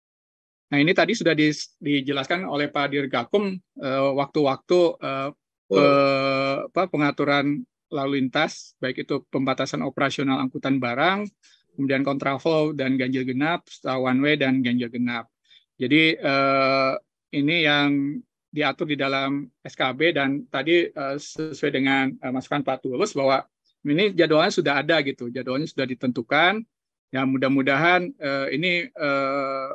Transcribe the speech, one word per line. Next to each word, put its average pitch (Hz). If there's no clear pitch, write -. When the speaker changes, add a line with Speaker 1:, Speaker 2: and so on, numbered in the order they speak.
Speaker 1:
Nah, 143
ini 170
tadi 175
sudah 165
dis-, 151
dijelaskan 143
oleh 147
Pak 143
Dirgakum, 143
eh, 135
waktu-waktu, 139
eh, 135
Speaker 2:
Betul. -
Speaker 1:
pe-, 139
apa, 170
pengaturan 143
lalu 139
lintas, 147
baik 131
itu 139
pembatasan 139
operasional 135
angkutan 135
barang, 156
kemudian 135
kontraflow 139
dan 135
ganjil 131
genap, 143
serta 131
one 127
way 147
dan 135
ganjil 120
genap. 120
Jadi, 156
eh, 135
ini 151
yang 143
diatur 147
di 147
dalam 135
S -
K 131
B 151
dan 143
tadi, 160
eh, 139
sesuai 156
dengan, 135
eh, 127
masukan 131
Pak 131
Tulus 139
bahwa 135
ini 180
jadwalnya 160
sudah 147
ada 160
gitu, 127
jadwalnya 127
sudah 143
ditentukan. 143
Ya, 131
mudah-mudahan, 139
eh, 139
ini, 175
eh, 139